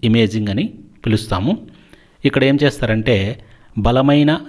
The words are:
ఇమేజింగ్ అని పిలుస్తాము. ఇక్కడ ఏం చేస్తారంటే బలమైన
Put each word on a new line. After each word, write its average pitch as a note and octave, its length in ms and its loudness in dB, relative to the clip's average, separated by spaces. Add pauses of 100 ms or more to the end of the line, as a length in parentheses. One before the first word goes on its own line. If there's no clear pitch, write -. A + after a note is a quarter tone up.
ఇమేజింగ్ A2 440 0
అని B2 220 -4 (360)
పిలుస్తాము. G#2+ 600 -2 (580)
ఇక్కడ C3+ 200 2
ఏం C#3 180 2
చేస్తారంటే A2 760 0 (380)
బలమైన C#3+ 720 2